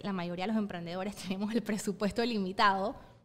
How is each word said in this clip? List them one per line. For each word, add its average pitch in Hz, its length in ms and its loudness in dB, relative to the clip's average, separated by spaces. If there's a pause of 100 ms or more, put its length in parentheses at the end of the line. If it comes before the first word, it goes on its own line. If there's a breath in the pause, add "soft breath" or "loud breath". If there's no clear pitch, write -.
la 202 100 -4
mayoría 175 340 -2
de 220 80 2
los 220 40 4
emprendedores 185 580 -2
<laughs> - 120 -10
tenemos 202 260 -2
el 233 80 2
presupuesto 208 640 0
limitado. 202 680 2 (300 loud breath)